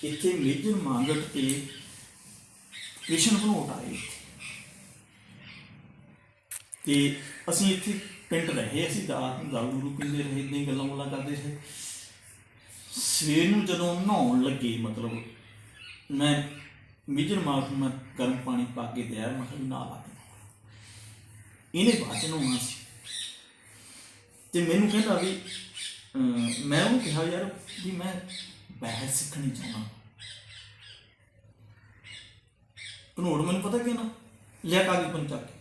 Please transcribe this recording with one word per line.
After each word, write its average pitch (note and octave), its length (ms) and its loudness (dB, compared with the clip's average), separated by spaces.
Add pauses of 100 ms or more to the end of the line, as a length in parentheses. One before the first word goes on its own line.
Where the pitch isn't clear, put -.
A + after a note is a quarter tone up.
ਇੱਥੇ F#3+ 240 2
ਮੇਜਰ F3 420 2
ਮਾਂਗਟ D3 440 2
ਤੇ C#3 480 -2 (1400)
ਕ੍ਰਿਸ਼ਨ F#3 300 6
ਭਨੋਟ G#3 420 2
ਆਏ - 160 -6
ਇੱਥੇ। - 240 -8 (2750)
ਤੇ C#3+ 320 4 (340)
ਅਸੀਂ F#3+ 260 4
ਇੱਥੇ G3 240 -2 (300)
ਪਿੰਡ E3 200 0
ਰਹੇ, C#3+ 380 0
ਅਸੀਂ E3+ 200 -2
ਦਾਰੂ, B2+ 420 -2
ਦਾਰੂ B2+ 220 0
ਦੂਰੂ C#3 240 -2
ਪੀਂਦੇ C#3+ 260 -2
ਰਹੇ, C#3 180 -2
ਏਦਾਂ C#3 180 -2
ਹੀ C#3+ 80 0
ਗੱਲਾਂ C3+ 180 0
ਗੁੱਲਾਂ C#3 260 -4
ਕਰਦੇ C#3 260 -4
ਰਹੇ। D3 220 -6 (1300)
ਸਵੇਰ D#3+ 580 4
ਨੂੰ G#3 160 6
ਜਦੋਂ F3 340 2
ਨਹਾਉਣ B2+ 420 6
ਲੱਗੇ, B2 360 2
ਮਤਲਬ, A2+ 440 -2 (880)
ਮੈਂ C#3+ 320 4 (680)
ਮੇਜਰ D3+ 300 2
ਮਾਂਗਟ C3+ 300 2
ਨੂੰ C3+ 100 -2
ਮੈਂ C3+ 120 2 (280)
ਗਰਮ B2+ 180 2
ਪਾਣੀ B2 300 0 (100)
ਪਾ A#2 100 -4
ਕੇ A#2 160 -4
ਦਿਆ, A2 260 -4
ਮੈਂ B2+ 180 -4
ਕਿਹਾ C#3 140 -8
ਵੀ C3 60 -4
ਨਹਾ C3 120 -4
ਲਾ A#2+ 280 -10
ਤੂੰ। - 80 -18 (1600)
ਇਹਨੇ G#3 300 6
ਬਾਅਦ - 180 -4
'ਚ D#3+ 40 -2
ਨਹਾਉਣਾ C3+ 320 0
ਸੀ - 160 -4 (1800)
ਤੇ E3+ 140 4
ਮੈਨੂੰ G3 240 6
ਕਹਿੰਦਾ G#3 240 4
ਵੀ, F#3 260 0 (760)
ਅਮ, A#2+ 420 2
ਮੈਂ C#3+ 260 2
ਉਹਨੂੰ B3 160 4
ਕਿਹਾ, D#3+ 240 0
"ਯਾਰ, F#3 320 -2 (280)
ਵੀ F#3 60 -2
ਮੈਂ F#3 240 -4 (580)
ਬਹਿਰ A#2 380 -6
ਸਿੱਖਣੀ C#3 400 -2
ਚਾਹੁੰਦਾ।" A2+ 320 -8 (3250)
ਭਨੋਟ E3+ 300 2
ਮੈਨੂੰ F#3 160 2
ਪਤਾ G3+ 160 2
ਕੀ A#3+ 140 2
ਨਾ, A3+ 180 -2 (540)
ਲਿਆ F3+ 180 4
ਕਾਗਜ਼ F3 300 2
ਪੈਨ D3 160 -2
ਚੱਕ C3+ 160 -6
ਕੇ। - 160 -16